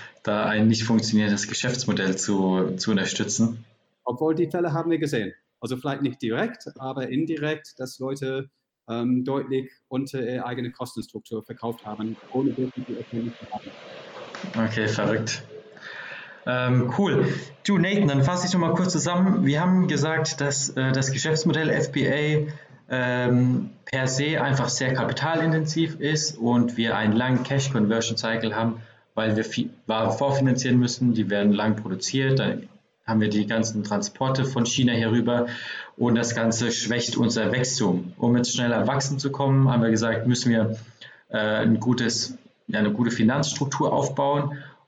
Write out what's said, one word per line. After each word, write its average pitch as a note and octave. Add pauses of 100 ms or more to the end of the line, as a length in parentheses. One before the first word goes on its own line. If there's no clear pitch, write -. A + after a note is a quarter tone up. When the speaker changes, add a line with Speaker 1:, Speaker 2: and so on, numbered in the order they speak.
(240)
Speaker 1:
da G#2
ein G#2+
nicht A2
funktionierendes G#2+
Geschäftsmodell F#2+
zu, F#2+
zu A2
unterstützen. G#2+ (400)
Speaker 2:
Obwohl, D3+
die E3
Fälle F3
haben E3
wir D#3+
gesehen. B2+ (280)
Also B2
vielleicht C#3
nicht B2
direkt, D#3 (120)
aber C3+
indirekt, D3+
dass C3
Leute, C3+ (400)
ähm, B2
deutlich C3+ (200)
unter C3+
ihre A#2+
eigene B2
Kostenstruktur A2
verkauft -
haben, G#2+ (160)
ohne C3
wirklich B2+
die A#2+
Erkenntnis A#2
zu -
haben. -
Speaker 1:
Okay, A2
verrückt. A2 (1000)
Ähm, B2
cool. F#3 (380)
Du, G3+
Nathan, F#3+
dann C#3
fasse F3
ich -
noch F3+
mal E3
kurz F3+
zusammen. F3
Wir C#3+
haben F3+
gesagt, D#3
dass, C#3+
äh, C3
das C3+
Geschäftsmodell D#3
F -
B C#3
A, D3+ (360)
ähm, B2 (120)
per C3
se C#3+
einfach C3
sehr C3
kapitalintensiv D#3
ist D3+
und A#2+
wir A2+
einen G#2+
langen B2
Cash-Conversion-Cycle A2+
haben, A2+ (320)
weil A2
wir A2
viel - (160)
Ware A2
vorfinanzieren C3
müssen, B2
die G#2+
werden G2+
lang G#2+
produziert, C3+
dann - (360)
haben A2
wir G#2+
die G#2
ganzen G#2+
Transporte C3
von A#2
China B2
herüber A#2 (500)
und A#2
das A#2+
Ganze A#2
schwächt A#2+
unser A2
Wachstum. G2
Um A#2+
jetzt A#2+
schneller A#2+
wachsen C3+
zu C3+
kommen, C3+
haben A#2+
wir A2+
gesagt, A2+
müssen B2
wir, A2 (500)
äh, A2+
ein A2
gutes, A#2 (300)
ja, G#2+
eine G#2
gute A#2
Finanzstruktur C#3
aufbauen C#3+ (300)